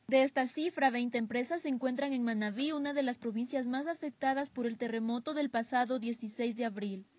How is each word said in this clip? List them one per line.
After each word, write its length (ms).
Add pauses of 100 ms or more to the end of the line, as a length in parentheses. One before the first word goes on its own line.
De 160
esta 240
cifra, 420
veinte 300
empresas 420
se 80
encuentran 440
en 100
Manabí, 480
una 240
de 80
las 160
provincias 480
más 180
afectadas 640
por 160
el 100
terremoto 600
del 160
pasado 480
dieciséis 560
de 100
abril. 400 (140)